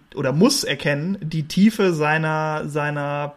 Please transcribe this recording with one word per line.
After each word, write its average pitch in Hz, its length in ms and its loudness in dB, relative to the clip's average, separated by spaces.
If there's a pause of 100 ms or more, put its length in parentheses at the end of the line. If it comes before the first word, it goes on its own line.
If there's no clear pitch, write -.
(140)
oder 135 200 -2
muss 175 320 4
erkennen, 147 560 -2
die 156 220 -4
Tiefe 190 500 4
seiner, 156 720 0
seiner, 147 680 -4